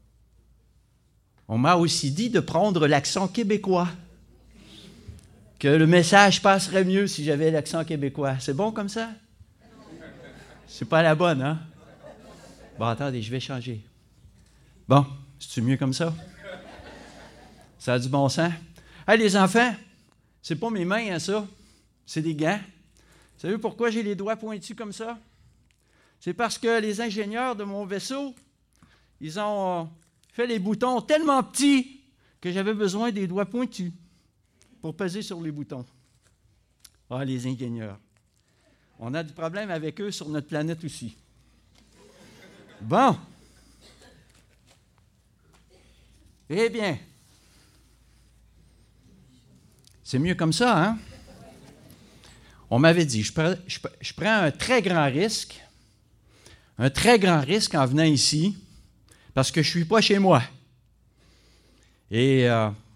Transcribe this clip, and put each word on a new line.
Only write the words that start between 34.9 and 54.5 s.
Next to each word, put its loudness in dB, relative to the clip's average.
peser -6
sur -12
les -6
boutons. -12
Ah, -6
les -6
ingénieurs. -8
On -8
a -4
du -14
problème -8
avec -6
eux -6
sur -10
notre -6
planète -4
aussi. -12
Bon. 2
Eh 0
bien, -4
c'est -2
mieux 0
comme 0
ça, 2
hein ? 0
On 4
m'avait 6
dit, -2
je -6
pre-, 0
je -12
pre-, -10
je -12
prends 0
un 2